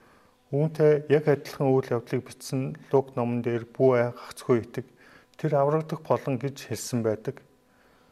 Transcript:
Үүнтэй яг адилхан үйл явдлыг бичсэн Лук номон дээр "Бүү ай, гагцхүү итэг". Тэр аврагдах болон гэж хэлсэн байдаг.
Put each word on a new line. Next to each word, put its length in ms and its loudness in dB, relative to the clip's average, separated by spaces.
Үүнтэй 560 2
яг 180 4
адилхан 380 0
үйл 320 2
явдлыг 320 -6
бичсэн 480 -8
Лук 240 2
номон 240 -2
дээр 240 -2
"Бүү 320 4
ай, 160 4
гагцхүү 480 -2
итэг". 240 -10
Тэр 240 -2
аврагдах 480 0
болон 320 -2
гэж 320 -8
хэлсэн 320 -4
байдаг. 400 -4